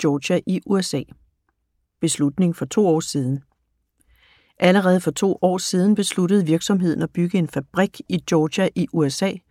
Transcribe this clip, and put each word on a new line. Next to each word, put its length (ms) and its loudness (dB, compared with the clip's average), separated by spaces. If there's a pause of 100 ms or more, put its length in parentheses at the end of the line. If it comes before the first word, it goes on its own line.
Georgia 460 0
i 180 -2
U 160 0
S 120 -6
A. 80 -4 (1000)
Beslutning 540 0
for 100 -8
to 220 2
år 120 4
siden. 440 -4 (1160)
Allerede 420 4
for 100 -2
to 300 -2
år 160 2
siden 380 0
besluttede 500 0
virksomheden 560 0
at 80 -4
bygge 280 -2
en 100 0
fabrik 600 -4
i 200 -2
Georgia 460 0
i 180 -2
U 160 0
S 120 -8
A, 120 -2 (180)